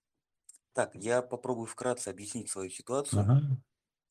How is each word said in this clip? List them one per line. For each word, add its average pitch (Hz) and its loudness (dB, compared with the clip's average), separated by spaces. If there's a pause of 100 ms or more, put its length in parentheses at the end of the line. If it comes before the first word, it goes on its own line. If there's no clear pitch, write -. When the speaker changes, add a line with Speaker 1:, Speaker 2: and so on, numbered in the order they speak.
(760)
Speaker 1:
Так, 117 0
я 117 2
попробую 123 -4
вкратце 123 -2
объяснить 101 -8
свою 95 -4
ситуацию. 117 0
Speaker 2:
Ага. 139 4 (500)